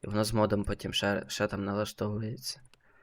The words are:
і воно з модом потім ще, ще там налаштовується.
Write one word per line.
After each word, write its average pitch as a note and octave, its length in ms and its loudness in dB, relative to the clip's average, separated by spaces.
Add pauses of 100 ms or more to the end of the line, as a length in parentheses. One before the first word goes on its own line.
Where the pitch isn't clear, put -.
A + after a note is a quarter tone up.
і - 60 -10
воно G#2 160 2
з G#2+ 100 0
модом G#2 300 4
потім G2+ 300 -4
ще, G2+ 340 2
ще G#2 200 0
там G2+ 160 -2
налаштовується. G#2+ 960 -4 (420)